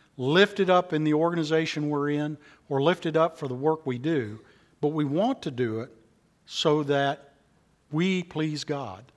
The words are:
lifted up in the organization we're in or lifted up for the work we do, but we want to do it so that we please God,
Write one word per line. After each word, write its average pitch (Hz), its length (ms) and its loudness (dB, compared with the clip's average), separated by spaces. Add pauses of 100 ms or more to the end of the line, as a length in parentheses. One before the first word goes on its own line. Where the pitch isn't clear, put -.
(160)
lifted 185 540 2
up 180 220 4
in 156 100 0
the 151 120 2
organization 160 720 0
we're 147 220 -2
in 147 280 -4 (300)
or 139 120 0
lifted 165 360 0
up 165 200 2
for 143 120 -8
the 123 60 -6
work 156 300 0
we 127 140 -4
do, 120 400 -2 (420)
but 147 100 0
we 156 140 -2
want 202 380 0
to 160 80 -8
do 117 300 -4
it 127 100 -12 (560)
so 151 380 2
that 139 500 -2 (560)
we 180 320 0
please 156 400 -6
God, 123 420 -8 (120)